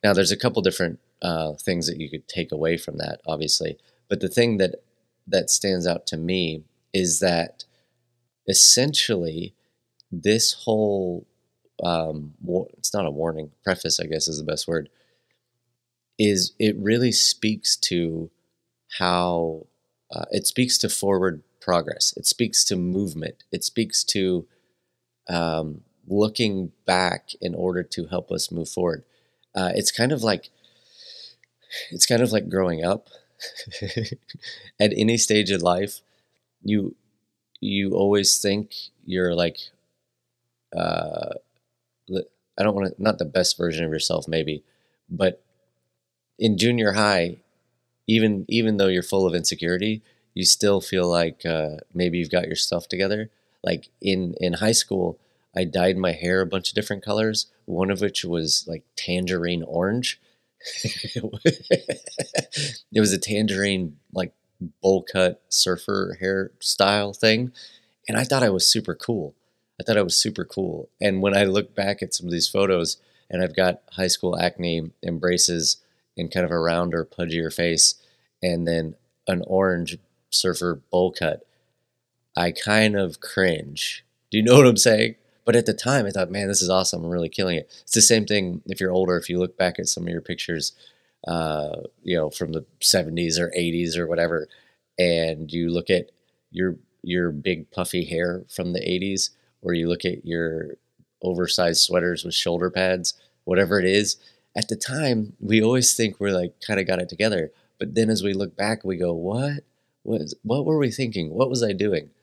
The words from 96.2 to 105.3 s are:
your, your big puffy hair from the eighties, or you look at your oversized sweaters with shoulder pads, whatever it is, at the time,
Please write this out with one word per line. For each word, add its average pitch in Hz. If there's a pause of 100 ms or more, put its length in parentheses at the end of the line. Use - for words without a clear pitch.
your, 90 (260)
your 87
big 80
puffy 90
hair 87
from 87
the 87
eighties, 92 (300)
or 87
you 85
look 87
at 90
your 82 (480)
oversized 87
sweaters 87
with 85
shoulder 87
pads, 92 (300)
whatever 92
it 90
is, 101 (380)
at -
the 110
time, 127